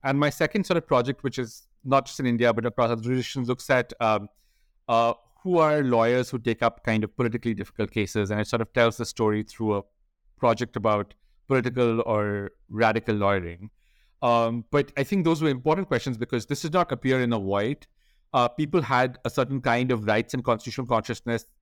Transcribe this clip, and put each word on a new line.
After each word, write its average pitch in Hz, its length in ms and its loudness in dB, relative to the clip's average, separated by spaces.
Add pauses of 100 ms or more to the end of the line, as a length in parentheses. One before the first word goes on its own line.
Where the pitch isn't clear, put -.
And 135 120 0
my 147 120 2
second 160 360 -2
sort 175 120 0
of 160 100 -4
project, 123 360 0
which 131 160 -4
is - 280 -10 (160)
not 135 220 2
just - 140 -16
in 135 60 -2
India, 120 280 2
but 113 120 -2
across 117 240 0
other 113 120 -2
jurisdictions, 123 460 -4
looks 123 220 -4
at, 123 320 2
um, 107 260 0 (600)
uh, 117 260 2 (280)
who 180 180 2
are 151 240 4
lawyers 123 460 2
who 127 100 -6
take 113 220 -2
up 117 240 0
kind 110 180 2
of - 140 -8
politically 117 360 -2
difficult 101 380 -6
cases, 104 400 -2
and 104 80 -2
it 104 80 -2
sort 113 140 -2
of 113 120 -6
tells 117 240 2
the 117 80 -4
story 107 380 -2
through 107 340 -4
a 101 40 -4 (580)
project 117 360 0
about 104 380 0 (340)
political 123 580 0
or 104 460 -2 (160)
radical 110 480 0
lawyering. 98 540 -2 (520)
Um, 117 500 2
but 143 240 2
I 139 80 -2
think 185 220 0
those 165 160 2
were 156 80 2
important 151 380 0
questions 123 300 -2
because 117 280 -4
this - 160 -6
did 151 100 -6
not 180 220 0
appear 131 280 0
in 120 120 0
a 110 60 0
void. 101 460 -2 (480)
Uh, 123 140 4
people 156 340 0
had 127 440 0
a - 40 -2
certain 135 320 -2
kind 127 300 0
of 110 140 -2
rights 110 280 0
and 127 100 -6
constitutional 120 440 -4
consciousness 117 580 -2 (160)